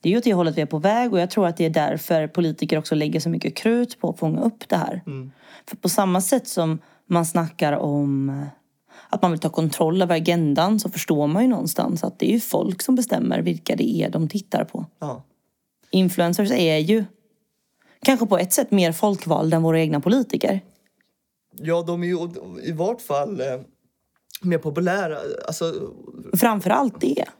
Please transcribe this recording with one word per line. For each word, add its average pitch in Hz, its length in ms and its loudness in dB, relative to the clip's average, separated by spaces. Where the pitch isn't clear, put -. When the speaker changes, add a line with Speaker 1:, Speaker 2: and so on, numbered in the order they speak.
Speaker 1:
Det 165 80 2
är - 20 4
ju 220 60 4
åt 240 60 0
det 226 100 4
hållet 165 240 2
vi 160 40 0
är 151 40 2
på 151 140 -4
väg, 220 340 2
och 185 60 4
jag 180 100 0
tror 190 180 2
att 170 100 -2
det 170 80 2
är 160 40 2
därför 156 580 0
politiker 160 500 0
också 156 180 -2
lägger 151 240 0
så 170 100 -2
mycket 165 260 -4
krut 240 440 0
på 170 100 -2
att 165 100 -6
fånga 160 220 0
upp - 280 -2
det 190 60 2
här. 170 300 -2
Speaker 2:
Mm. 135 260 -10
Speaker 1:
För - 80 -12
på - 140 -2
samma 190 320 2
sätt 254 260 0
som 160 320 -2
man 170 200 2
snackar 160 480 0
om, 143 560 0
eh, 139 180 -6
att - 120 -2
man 180 100 4
vill 160 80 -2
ta 156 100 -2
kontroll 160 520 0
över 175 140 2
agendan, 170 640 2
så 190 100 -4
förstår 151 380 0
man 185 160 2
ju 262 60 4
någonstans 170 540 -2
att - 160 -6
det - 100 0
är 202 40 4
ju 233 60 2
folk - 420 -2
som 254 140 2
bestämmer 180 460 0
vilka 165 340 -2
det - 140 0
är - 60 -2
de 160 200 -2
tittar - 360 -4
på. 170 200 -10
Speaker 2:
Ja. 143 240 -10
Speaker 1:
Influencers 180 640 2
är 165 260 2
ju 196 280 2
kanske 247 240 4
på 185 120 4
ett 185 160 2
sätt - 180 2
mer 180 200 4
folkvalda 165 680 0
än 165 60 2
våra 160 160 4
egna 151 200 2
politiker. 196 600 0
Speaker 2:
Ja, 170 300 -2
de 170 220 -4
är 175 40 -4
ju 180 100 -2
i 165 80 -8
vart 185 300 -4
fall, 143 400 -4
eh, 131 180 -6
mer 175 160 0
populära. 160 600 -2
Alltså - 460 -6
Speaker 1:
Framför 202 360 2
allt - 320 0
det. - 240 0